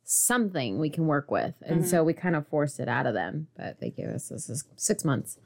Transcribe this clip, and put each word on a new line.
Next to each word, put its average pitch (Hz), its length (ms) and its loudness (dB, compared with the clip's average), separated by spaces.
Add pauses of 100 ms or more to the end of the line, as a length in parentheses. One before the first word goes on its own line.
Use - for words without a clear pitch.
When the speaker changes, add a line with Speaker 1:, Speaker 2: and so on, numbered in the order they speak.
Speaker 1:
something 180 760 0
we 156 100 0
can 160 180 0
work 147 240 2
with. - 300 0
And 170 200 2
Speaker 2:
Mm-hmm. 180 80 0
Speaker 1:
so 175 140 6
we 165 100 4
kind 170 220 0
of 151 120 -2
forced 147 340 0
it - 80 -4
out 127 160 0
of 123 80 0
them, 147 340 -4 (100)
but - 220 -10
they - 100 -4
gave - 200 -8
us - 200 -6
this, - 180 -10
this 117 160 -6 (120)
six - 300 -2
months. - 400 -2